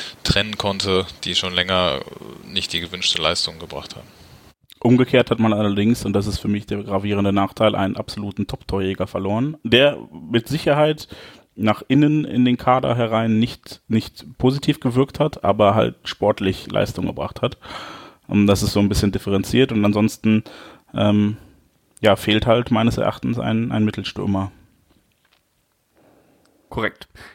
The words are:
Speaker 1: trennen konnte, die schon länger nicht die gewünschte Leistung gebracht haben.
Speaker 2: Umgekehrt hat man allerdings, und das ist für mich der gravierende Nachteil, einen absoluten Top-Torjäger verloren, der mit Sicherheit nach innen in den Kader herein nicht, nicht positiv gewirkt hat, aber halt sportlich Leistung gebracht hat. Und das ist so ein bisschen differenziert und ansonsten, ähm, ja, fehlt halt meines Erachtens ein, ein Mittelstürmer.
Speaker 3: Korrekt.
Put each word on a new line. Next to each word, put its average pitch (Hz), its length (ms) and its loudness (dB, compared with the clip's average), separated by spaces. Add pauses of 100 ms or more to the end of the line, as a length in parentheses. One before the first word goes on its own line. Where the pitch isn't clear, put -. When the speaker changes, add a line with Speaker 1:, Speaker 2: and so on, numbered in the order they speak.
(240)
Speaker 1:
trennen 107 340 -2
konnte, 95 480 -2 (160)
die 87 140 -4
schon 90 180 -4
länger 90 460 0 (440)
nicht - 280 -6
die 82 80 -4
gewünschte 87 420 -4
Leistung 82 380 -2
gebracht 71 340 -12
haben. - 140 -18 (720)
Speaker 2:
Umgekehrt 123 500 4
hat 117 80 0
man 110 140 2
allerdings, 104 520 0
und 104 100 -2
das 101 120 0
ist 101 140 -4
für - 80 -6
mich 104 180 -4
der 101 160 -6
gravierende 101 500 -2
Nachteil, 101 440 0
einen 98 200 -2
absoluten 101 520 -8
Top-Torjäger 95 580 -4
verloren, 110 560 -4
der 127 340 4 (340)
mit 117 180 0
Sicherheit 151 580 2 (480)
nach 107 320 0
innen 147 380 4
in 123 200 2
den 123 120 4
Kader 127 400 2
herein 113 420 0
nicht, - 480 -4
nicht - 400 -2 (120)
positiv 139 420 0
gewirkt 131 400 0
hat, 156 240 -2
aber 101 320 4
halt 117 180 2 (100)
sportlich - 680 -2
Leistung - 340 -2
gebracht - 360 -6
hat. - 160 -4 (680)
Und 101 220 4
das 101 160 4
ist 104 80 -2
so 101 80 2
ein 101 80 4
bisschen 104 240 0
differenziert 101 580 0
und 110 140 0
ansonsten, 110 580 2 (520)
ähm, 104 420 2 (640)
ja, 101 160 6
fehlt 107 300 0
halt 120 260 2
meines 117 260 2
Erachtens 117 400 -2
ein, 117 320 -2
ein 107 140 0
Mittelstürmer. 98 680 -4 (2250)
Speaker 3:
Korrekt. - 380 -6 (260)